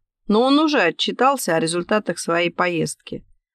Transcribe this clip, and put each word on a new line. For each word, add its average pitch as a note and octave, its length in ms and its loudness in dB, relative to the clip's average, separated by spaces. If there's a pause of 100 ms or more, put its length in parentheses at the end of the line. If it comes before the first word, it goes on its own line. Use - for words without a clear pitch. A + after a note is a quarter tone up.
(280)
Но G#3 140 4
он C#4 180 4
уже D4+ 200 2
отчитался G3 760 0
о E3 40 2
результатах E3+ 580 -2
своей E3+ 320 -2
поездки. E3+ 760 -4 (300)